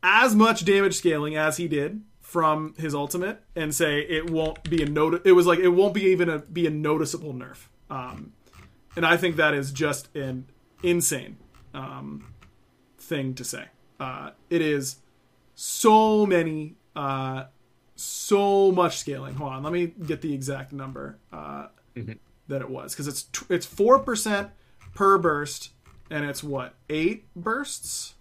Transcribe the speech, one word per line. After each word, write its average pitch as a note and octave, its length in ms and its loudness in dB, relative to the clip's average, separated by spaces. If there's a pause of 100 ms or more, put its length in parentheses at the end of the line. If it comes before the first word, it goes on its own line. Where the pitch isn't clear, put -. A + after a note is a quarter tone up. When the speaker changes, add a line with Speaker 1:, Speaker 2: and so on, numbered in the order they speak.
Speaker 1:
as G#3+ 320 6
much A3 320 6
damage G3 300 4
scaling D#3 400 0
as D#3 200 2
he F3 100 -4
did D#3 360 -2 (180)
from D#3 560 0
his D#3 180 -4
ultimate F3 480 -6 (120)
and D3+ 200 -4
say D3 260 0
it D#3+ 300 -4
won't D#3+ 340 -2
be D#3+ 180 0
a D3 40 0
noti-, D#3 380 2
it F#3+ 80 10
was F3+ 140 8
like, E3+ 140 4
it F#3 80 6
won't F#3 260 4
be G3 100 0
even F3+ 240 4
a, D#3 120 -2
be E3 260 -2
a D#3 40 2
noticeable D3+ 600 -2
nerf. B2+ 360 -14 (200)
Um, B2 440 -12 (640)
and E3+ 80 -2
I E3 140 6
think F3 180 0
that D3+ 180 4
is C#3 180 -4
just C#3 440 -4
an C3 300 -8 (360)
insane, F3 540 -2 (380)
um, C3+ 580 -14 (680)
thing C3+ 360 -6
to B2+ 100 -14
say. - 220 -12 (340)
Uh, C3+ 300 -12 (180)
it E3+ 140 0
is C#3+ 340 -2 (580)
so G#3+ 720 4
many, D#3+ 500 0 (200)
uh, C3+ 480 -6 (500)
so G3 760 2
much F3 260 0
scaling. C3+ 360 -10
Hold C3+ 180 -8
on, C3 100 -10
let D#3 100 -6
me F3 140 -2
get E3 360 -8
the D#3 120 -4
exact C3+ 380 -8
number, C#3 460 -14 (140)
uh, C#2+ 360 -14 (260)
Speaker 2:
Mm-hmm. A2+ 180 -12 (360)
Speaker 1:
that C#3 140 -6
it B2+ 80 -12
was, C3+ 240 -12
'cause C#3+ 140 -10
it's C3 160 -10
tw-, - 260 -10
it's E3+ 160 -2
four A#3+ 320 4
percent G#3+ 520 -4 (440)
per G3 240 4
burst, D3 520 -2 (400)
and D3 140 -4
it's C#3+ 180 -8
what, C#3 320 -8 (160)
eight E3 440 -2
bursts? - 880 -8